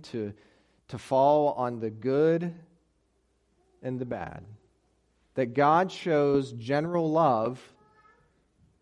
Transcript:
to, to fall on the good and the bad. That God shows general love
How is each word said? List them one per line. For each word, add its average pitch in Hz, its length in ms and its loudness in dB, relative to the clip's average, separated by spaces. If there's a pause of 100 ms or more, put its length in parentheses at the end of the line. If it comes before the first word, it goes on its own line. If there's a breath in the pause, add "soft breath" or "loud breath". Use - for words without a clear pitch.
(120)
to, 107 220 -6 (560 soft breath)
to 127 80 -10
fall 143 560 2
on 120 260 -4
the 110 120 -4
good 156 600 0 (1300)
and 127 180 -8
the 127 60 -8
bad. 110 380 -10 (920)
That 120 180 -2
God 156 400 4
shows 143 580 0
general 151 580 -2
love 127 520 2 (1200)